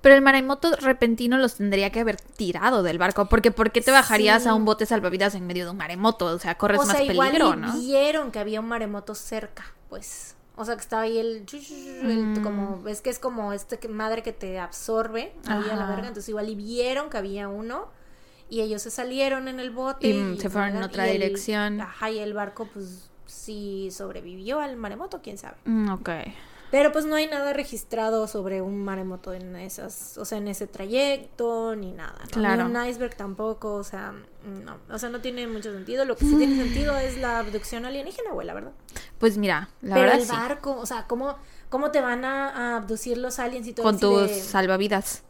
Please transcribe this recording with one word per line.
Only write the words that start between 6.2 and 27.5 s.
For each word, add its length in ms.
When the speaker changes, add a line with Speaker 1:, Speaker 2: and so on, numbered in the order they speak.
Speaker 1:
O 140
sea, 180
corres 220
Speaker 2:
O 40
sea, 100
Speaker 1:
más 140
Speaker 2:
igual 220
Speaker 1:
peligro, 240
Speaker 2:
y 60
Speaker 1:
¿no? 180
Speaker 2:
vieron 540
que 80
había 180
un 80
maremoto 480
cerca, 500
pues. 460
O 80
sea, 100
que 60
estaba 220
ahí 160
el 280
chu, 120
chu, 100
chu, 420
el 80
Speaker 1:
Mm. 20
Speaker 2:
como, 460
es 120
que 100
es 100
como 320
este 260
que, 100
madre 360
que 80
te 260
absorbe 760
ahí 240
a 60
la 80
Speaker 1:
Ajá. 100
Speaker 2:
verga. 140
Entonces, 220
igual 180
y 80
vieron 540
que 60
había 320
uno 380
y 120
ellos 220
se 80
salieron 560
en 140
el 100
bote 380
Speaker 1:
Y, 60
mm, 200
Speaker 2:
y 60
Speaker 1:
se 100
fueron 200
en 40
Speaker 2:
navegan, 160
Speaker 1:
otra 160
Speaker 2:
y 60
el 80
Speaker 1:
dirección. 600
Speaker 2:
ajá, 300
y 80
el 160
barco, 400
pues, 340
sí 680
sobrevivió 680
al 180
maremoto, 460
quién 160
sabe. 260
Speaker 1:
Mm, 280
ok. 180
Speaker 2:
Pero, 200
pues, 120
no 120
hay 100
nada 260